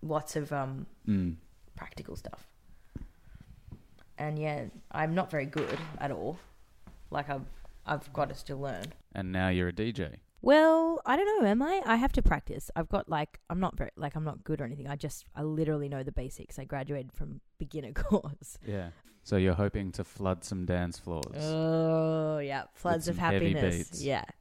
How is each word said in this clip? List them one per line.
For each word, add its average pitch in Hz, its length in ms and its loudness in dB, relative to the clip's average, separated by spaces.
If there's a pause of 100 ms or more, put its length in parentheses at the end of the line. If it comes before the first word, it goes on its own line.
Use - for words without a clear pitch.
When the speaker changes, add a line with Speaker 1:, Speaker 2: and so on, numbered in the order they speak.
Speaker 1:
lots 156 320 -2
of, 147 180 -2
um, 135 320 -2 (220)
Speaker 2:
Mm. 92 280 2 (400)
Speaker 1:
practical - 400 -12
stuff. - 320 -14 (1700)
And, 151 200 -4
yeah, 151 300 -4 (240)
I'm 160 240 0
not 180 160 0
very 147 160 -2
good 147 320 -2 (180)
at 143 140 -4
all. 120 280 -6 (680)
Like, 143 200 -4
I've, 139 180 -4 (380)
I've - 280 -4
gotta 139 220 0
still 135 240 -8
learn. 135 340 -6 (200)
Speaker 2:
And 95 200 -4
now 92 160 4
you're 90 200 4
a 85 40 -4
D 110 180 0
J. 90 280 -4 (240)
Speaker 1:
Well, 320 640 8
I 262 120 4
don't 403 240 4
know, 226 60 6
am 214 140 4
I? 359 240 2
I 226 120 4
have 262 160 4
to 262 100 4
practice. - 520 2
I've 165 140 -2
got, - 180 0
like, 151 400 -2
I'm 165 120 -2
not 185 180 0
very, - 180 -4
like, 143 200 -6
I'm 156 80 -4
not 156 200 -6
good 156 160 -2
or 143 40 -4
anything. 131 240 -8
I 143 80 -4
just, 143 300 -8 (100)
I 147 80 -6
literally 151 440 0
know 139 140 -4
the 135 100 -6
basics. - 460 -6
I 135 80 -8
graduated 139 480 -6
from 147 280 -6 (180)
beginner 139 320 -8
<laughs> - 20 -12
course. - 720 0
Speaker 2:
Yeah. 95 240 -4 (340)
So - 140 2
you're 92 160 6
hoping 98 400 0
to 95 100 -6
flood 92 400 -2
some 92 220 -4
dance 87 320 0
floors - 400 -6
Speaker 1:
Oh, 160 1000 2
yeah. 139 240 -2 (100)
Floods 165 340 0
Speaker 2:
with 170 100 -2
Speaker 1:
of 170 40 -2
Speaker 2:
some 170 100 4
heavy 165 220 4
Speaker 1:
happiness. 90 360 2
Speaker 2:
beats. 85 140 -8
Speaker 1:
Yeah. 131 220 0 (160)